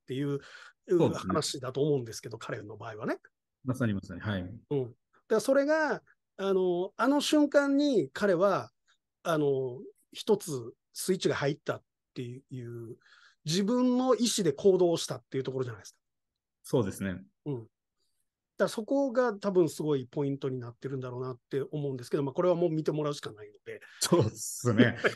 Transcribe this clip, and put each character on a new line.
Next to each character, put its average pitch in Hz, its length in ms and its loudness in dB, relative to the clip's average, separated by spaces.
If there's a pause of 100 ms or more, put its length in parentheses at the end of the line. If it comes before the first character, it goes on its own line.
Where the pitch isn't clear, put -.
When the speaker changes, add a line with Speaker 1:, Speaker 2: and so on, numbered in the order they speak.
Speaker 1:
て 131 60 -8
い 135 100 -2
う、 143 160 -2 (480)
Speaker 2:
そ 165 200 4
う - 20 2
で - 60 -2
す - 120 -8
ね。 185 60 -2
Speaker 1:
話 151 260 -2
だ 123 140 -8
と 135 80 0
思 147 160 2
う - 20 -2
ん 120 60 -6
で 113 80 -12
す - 80 -14
け - 80 -12
ど、 107 80 -12
彼 113 240 -10
の 104 160 -14
場 113 120 -12
合 107 60 -12
は 113 100 -10
ね。 320 120 -6 (480)
Speaker 2:
ま 127 100 -2
さ 123 100 -2
に 107 80 2
ま 95 80 -4
さ 87 140 -12
に、 87 60 -12
は 101 160 -4
い。 90 40 -4 (280)
Speaker 1:
う 147 60 -2
ん。 135 80 0
だ 120 40 -10
か 117 40 -16 (440)
ら 214 40 4
そ 269 140 2
れ 277 120 4
が、 294 360 0 (360)
あ 196 160 0
の、 185 440 0
あ 226 100 2
の 285 140 4
瞬 294 280 4
間 277 280 4
に 262 360 2
彼 202 200 2
は、 170 360 2 (540)
あ 165 140 0
の、 135 420 0 (320)
一 - 260 0
つ 127 360 -8 (200)
ス - 200 -2
イ - 20 -2
ッ 170 40 -4
チ 165 100 0
が 131 60 0
入 143 160 0
っ 156 60 -6
た - 200 -6
っ - 60 -20 (300)
て 135 80 -10
い 123 200 -12 (200)
う、 117 360 -12 (480)
自 170 180 0
分 247 340 2
の 254 180 4
意 233 120 2 (100)
思 214 60 0
で 147 100 2
行 190 240 6
動 170 200 4
し - 100 -6
た 127 100 -6
っ - 120 -18
て 135 80 -4
い 135 40 0
う - 20 -2
と 131 80 -6
こ 131 80 -4
ろ 131 40 0
じ 120 60 -6
ゃ 113 40 -8
な 101 60 -14
い - 20 -20
で - 40 -20
す - 80 -20
か。 - 40 -20 (680)
Speaker 2:
そ 139 180 2
う 104 40 2
で 95 60 -2
す - 120 -8
ね。 92 180 -4 (240)
Speaker 1:
う 151 60 -4
ん。 135 40 -4
だ - 1080 -8
か - 0 -
ら - 20 6
そ 220 160 -4
こ 277 280 0
が 240 220 2
多 202 160 -6
分 180 200 4
す - 120 -8
ご 151 140 0
い 127 100 -2
ポ 143 200 -4
イ 139 40 -2
ン 139 80 -2
ト 139 120 -6
に 127 100 -6
な 120 100 -10
っ 120 60 -14
て - 120 -10
る 135 100 -6
ん - 20 -6
だ 127 100 -8
ろ 131 100 -10
う - 40 -6
な 180 80 -6
っ 131 80 -12 (100)
て 139 220 -2
思 143 180 -4
う 135 40 -4
ん 131 40 -6
で 123 60 -12
す - 80 -16
け 165 60 0
ど、 143 60 0
ま 139 60 -2
あ、 - 40 -8
こ 175 100 0
れ 180 60 6
は 175 60 6
も 175 120 2
う - 20 0
見 156 140 -2
て 165 80 0
も 151 120 0
ら 147 60 -2
う 147 60 -2
し - 60 -14
か - 100 -10
な - 120 -18
い - 40 -16
の - 60 -20 (120)
で。 110 140 -12 (220)
Speaker 2:
そ - 160 4
う - 20 8
っ 131 100 4
す - 440 -2
ね。 117 240 6 (180)